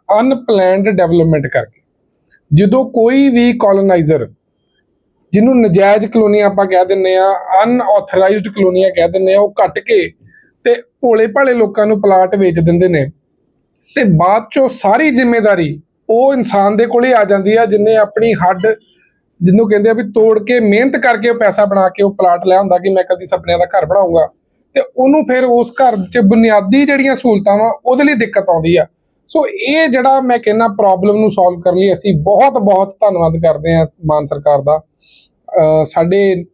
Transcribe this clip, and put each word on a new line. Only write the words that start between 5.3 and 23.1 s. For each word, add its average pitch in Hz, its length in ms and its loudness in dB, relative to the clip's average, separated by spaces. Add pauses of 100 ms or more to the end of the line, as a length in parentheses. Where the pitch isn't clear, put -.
ਜਿਹਨੂੰ 240 280 2
ਨਜਾਇਜ਼ 202 440 2
ਕਲੋਨੀਆਂ 208 400 0
ਆਪਾਂ 196 200 0
ਕਹਿ 185 200 0
ਦਿੰਦੇ 185 300 -2
ਆ, 190 180 2 (300)
ਅਨਆਥੋਰਾਈਜ਼ਡ 208 840 0
ਕਲੋਨੀਆਂ 190 420 0
ਕਹਿ 170 200 0
ਦਿੰਦੇ 190 240 0
ਆ, 202 60 4
ਉਹ 208 120 0
ਕੱਟ 196 280 -2
ਕੇ 190 300 -2 (540)
ਤੇ 240 180 0 (200)
ਭੋਲੇ 226 260 2
ਭਾਲੇ 269 260 0
ਲੋਕਾਂ 214 320 0
ਨੂੰ 214 160 0
ਪਲਾਟ 185 340 2
ਵੇਚ 185 240 0
ਦਿੰਦੇ 170 280 2
ਨੇ, 151 180 0 (880)
ਤੇ 269 80 0
ਬਾਅਦ 190 480 0
ਚੋਂ 262 180 0
ਸਾਰੀ 269 420 0
ਜ਼ਿੰਮੇਵਾਰੀ 208 680 0 (280)
ਉਹ 254 240 2
ਇਨਸਾਨ 202 440 -2
ਦੇ 233 80 2
ਕੋਲੇ 240 280 0
ਆ 214 100 2
ਜਾਂਦੀ 196 320 0
ਆ, 233 100 2
ਜਿਹਨੇ 214 300 0
ਆਪਣੀ 214 380 0
ਹੱਡ, 185 340 -2 (760)
ਜਿਹਨੂੰ 202 280 2
ਕਹਿੰਦੇ 208 200 2
ਆ 226 40 2
ਵੀ 226 100 -6
ਤੋੜ 220 360 2
ਕੇ 247 200 -2
ਮਿਹਨਤ 233 380 0
ਕਰਕੇ 233 320 0
ਉਹ 233 60 0
ਪੈਸਾ 214 300 0
ਬਣਾ 196 240 0
ਕੇ 202 140 -4
ਉਹ 202 100 0
ਪਲਾਟ 175 340 0
ਲਿਆ 185 120 4
ਹੁੰਦਾ 190 180 0
ਕਿ 185 120 -4
ਮੈਂ 185 140 0
ਕਦੀ 185 220 -6